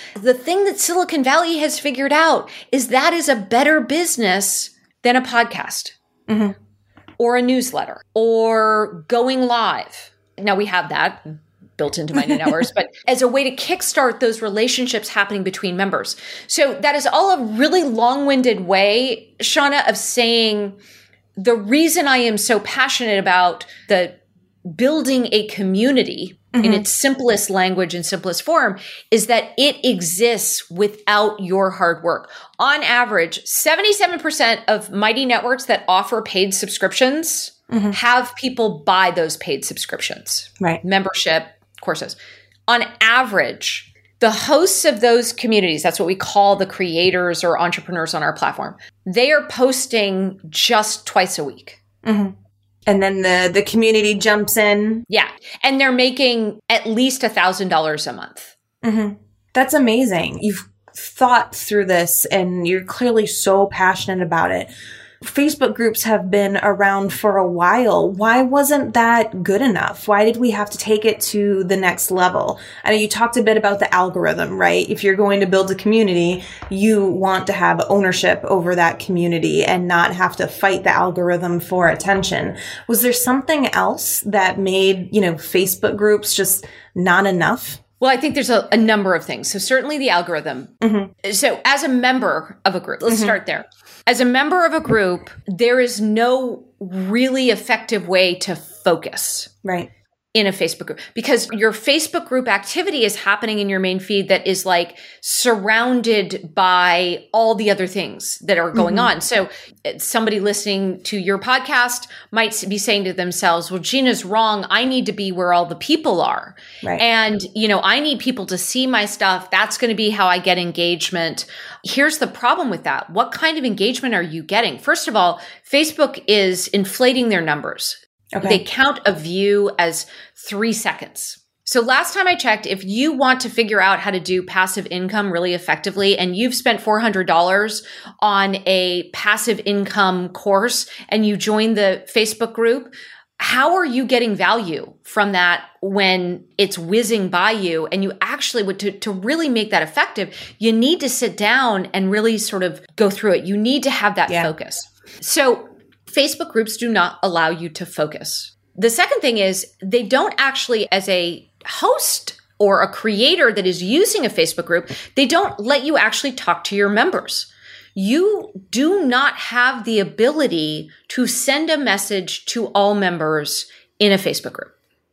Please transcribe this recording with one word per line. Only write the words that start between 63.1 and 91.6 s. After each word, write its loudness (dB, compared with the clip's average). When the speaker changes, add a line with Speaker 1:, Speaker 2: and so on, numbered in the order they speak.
Speaker 2:
so 2
passionate 0
about 0
it. -6
Facebook 0
groups -2
have 0
been 2
around 2
for 0
a 2
while. 2
Why 2
wasn't 0
that 2
good 2
enough? -2
Why 4
did 2
we 2
have -2
to -12
take 0
it 0
to 2
the 0
next -2
level? 0
I 2
know 4
you 0
talked -2
a 2
bit 4
about 0
the -2
algorithm, 0
right? 2
If -4
you're 2
going 2
to 2
build 2
a -4
community, 2
you 2
want 0
to 0
have 2
ownership 2
over 0
that 2
community 0
and 0
not 2
have -2
to -4
fight -2
the 4
algorithm 0
for 0
attention. -2
Was 0
there 2
something 0
else -2
that 0
made, 2
you 2
know, 2
Facebook -2
groups 2
just -2
not 2
enough? -2
Speaker 1:
Well, 2
I 4
think -2
there's -2
a, 2
a 4
number 2
of -4
things. -8
So -6
certainly -2
the 0
algorithm. -2
Speaker 2:
Mm-hmm. -2
Speaker 1:
So 0